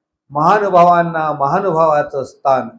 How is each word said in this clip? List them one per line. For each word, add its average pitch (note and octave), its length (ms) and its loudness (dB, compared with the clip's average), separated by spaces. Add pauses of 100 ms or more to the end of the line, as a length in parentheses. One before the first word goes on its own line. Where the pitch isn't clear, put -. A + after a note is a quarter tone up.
(300)
महानुभावांना E3+ 1040 2
महानुभावाचं D3+ 920 -2
स्थान C3 560 -4